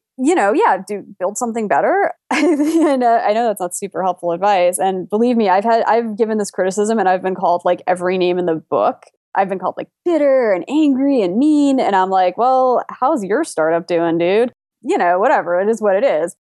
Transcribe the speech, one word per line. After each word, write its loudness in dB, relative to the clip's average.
you 2
know, 2
yeah, 2
do -8
build -4
something -4
better. 2
<laughs> -20
And, 2
uh, 2
I 2
know 0
that's -2
not -6
super -8
helpful -2
advice. 2
And -4
believe 2
me, 2
I've 2
had, 2
I've -2
given 0
this -4
criticism -2
and 0
I've 0
been -4
called, 0
like, 0
every -2
name 0
in -2
the 0
book. -2
I've 0
been -6
called, -6
like, -10
bitter 2
and -2
angry 2
and -2
mean. 2
And 0
I'm 2
like, 0
"Well, 2
how's -2
your -2
startup -2
doing, 0
dude?" 0
You -2
know, 2
whatever. 0
It 0
is -2
what 2
it 0
is. -2